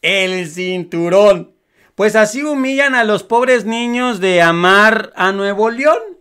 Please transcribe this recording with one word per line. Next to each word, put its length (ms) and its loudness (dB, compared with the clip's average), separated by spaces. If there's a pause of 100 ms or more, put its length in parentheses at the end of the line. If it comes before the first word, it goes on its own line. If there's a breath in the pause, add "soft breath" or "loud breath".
El 480 -2
cinturón. 1040 0 (420)
Pues 220 0
así 280 0
humillan 500 -2
a 100 0
los 200 -2
pobres 420 0
niños 540 -4
de 200 2
Amar 760 2
a 160 0
Nuevo 380 -2
León. 280 0 (220)